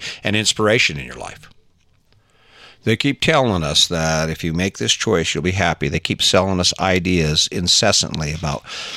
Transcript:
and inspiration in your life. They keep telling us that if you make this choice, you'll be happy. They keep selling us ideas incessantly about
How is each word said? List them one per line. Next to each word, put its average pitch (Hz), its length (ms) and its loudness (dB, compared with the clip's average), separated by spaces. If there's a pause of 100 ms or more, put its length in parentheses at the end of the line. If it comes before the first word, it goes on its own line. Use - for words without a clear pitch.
(240)
and 104 120 0
inspiration 107 600 2
in 69 80 -10
your - 120 -14
life. - 320 -14 (1400)
They 110 100 2
keep 139 240 -2
telling 127 420 2
us 76 280 2
that 80 400 0
if 80 120 -6
you 82 120 -2
make 92 240 -2
this 117 160 0
choice, 87 420 0
you'll 73 80 -4
be 90 80 0
happy. 85 380 0
They 82 100 -2
keep - 220 -4
selling 95 400 2
us 90 180 0
ideas 90 720 2
incessantly 87 800 0
about 78 300 -6 (340)